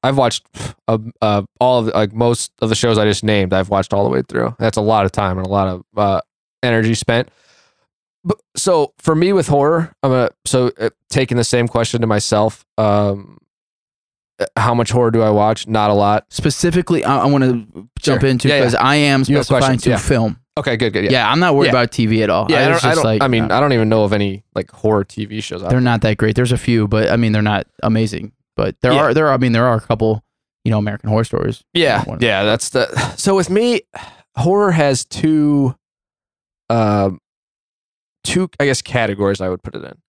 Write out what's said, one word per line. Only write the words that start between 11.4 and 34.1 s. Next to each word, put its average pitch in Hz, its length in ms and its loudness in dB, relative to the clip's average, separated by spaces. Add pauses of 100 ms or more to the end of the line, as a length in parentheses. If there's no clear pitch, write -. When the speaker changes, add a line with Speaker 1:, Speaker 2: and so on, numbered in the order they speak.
Speaker 1:
same 120 240 0
question 117 340 -2
to 113 60 0
myself, 107 580 0 (140)
um, 101 580 0 (1040)
uh, 101 60 -2 (100)
how 113 180 0
much 117 180 0
horror 117 200 2
do 113 100 2
I 107 80 2
watch? 104 380 0
Not 107 240 0
a - 20 2
lot. 101 360 2
Speaker 2:
Specifically, 170 760 -2
I, 135 160 -2
I - 80 -2
wanna 127 400 0 (320)
jump 131 220 0
Speaker 1:
Sure. 135 80 2
Speaker 2:
into, 131 180 0
Speaker 1:
Yeah, 147 100 2
yeah. 131 60 2
Speaker 2:
'cause 120 120 0
I 135 200 2
am 139 320 2
Speaker 1:
You 143 100 2
have 135 80 0
Speaker 2:
specifying 127 160 2 (160)
Speaker 1:
questions, - 60 -6
Speaker 2:
to 123 80 0
Speaker 1:
yeah. 110 60 2
Speaker 2:
film. 113 420 -2 (180)
Speaker 1:
Okay, 135 180 -2
good, 110 160 0
good, 95 140 -2
yeah. 101 60 0
Speaker 2:
Yeah, 120 200 2
I'm 151 80 2
not 175 160 2
worried 139 120 4
Speaker 1:
Yeah. - 60 2
Speaker 2:
about 120 180 0
T 113 160 0
V 110 160 2
at 104 80 0
all. 95 180 0
Speaker 1:
Yeah, 151 80 2
I 131 60 2
Speaker 2:
I 156 80 2
was 170 100 2
Speaker 1:
don't, 147 80 0
I 160 40 2
Speaker 2:
just 160 100 0
Speaker 1:
don't, 113 100 2
Speaker 2:
like, 110 80 0
Speaker 1:
I 139 60 2
mean, 113 200 0
Speaker 2:
no. 98 80 0
Speaker 1:
I 123 40 2
don't 143 140 2
even 113 160 2
know 110 140 2
of 101 100 0
any, 101 300 -2 (120)
like, - 160 -8
horror 107 320 0
T 104 220 -10
V 107 140 -10
shows 90 220 -10
out 90 80 -8
Speaker 2:
They're 127 80 2
Speaker 1:
there. 127 40 2
Speaker 2:
not 117 200 0
that 110 160 0
great. 110 180 0
There's 123 160 0
a 120 60 0
few, 113 300 0
but, 107 240 0
I 113 40 0
mean, 117 160 0
they're 107 120 0
not 104 240 -2 (160)
amazing. 110 480 -2 (240)
But - 260 -4
there 127 100 2
Speaker 1:
Yeah. 135 100 2
Speaker 2:
are, 131 120 2
there 156 140 2
are, 139 60 2
I 127 40 0
mean, 123 140 0
there 117 160 2
are 117 80 2
a 110 60 -2
couple, 110 420 -2 (420)
you 113 60 0
know, 107 80 2
American 104 320 -6
Horror 113 140 2
Stories. - 380 -4 (120)
Speaker 1:
Yeah, 143 300 2
Speaker 2:
One 104 120 -6
of 120 60 0
Speaker 1:
yeah, 101 200 2
that's 107 260 0
the, 123 180 0 (300)
so 196 180 0
with 180 160 0
me, 233 300 0 (540)